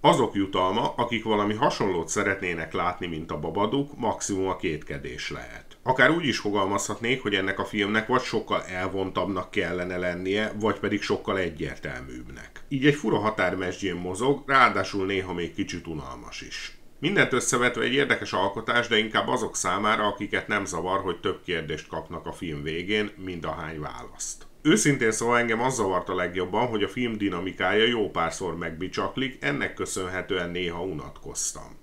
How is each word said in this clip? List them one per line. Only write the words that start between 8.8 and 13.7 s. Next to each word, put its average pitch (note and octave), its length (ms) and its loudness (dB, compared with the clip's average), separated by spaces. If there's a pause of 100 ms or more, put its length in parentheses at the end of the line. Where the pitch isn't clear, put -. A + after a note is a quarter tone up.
kellene F2+ 460 -2
lennie, F#2 640 0
vagy G#2 200 0
pedig G2+ 220 0
sokkal F#2+ 360 -2
egyértelműbbnek. E2+ 1300 -6
Így C3+ 160 0
egy D3 100 10
fura A2+ 220 2
határmesdjén F#2 760 0